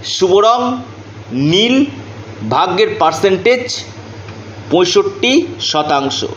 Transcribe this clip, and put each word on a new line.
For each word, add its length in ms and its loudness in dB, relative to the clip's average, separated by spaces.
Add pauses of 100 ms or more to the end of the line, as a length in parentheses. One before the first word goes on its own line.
শুভ 320 2
রং 240 6 (720)
নীল, 520 4 (640)
ভাগ্যের 380 2 (100)
পার্সেন্টেজ 840 2 (840)
পঁয়ষট্টি 760 2 (140)
শতাংশ। 640 0 (120)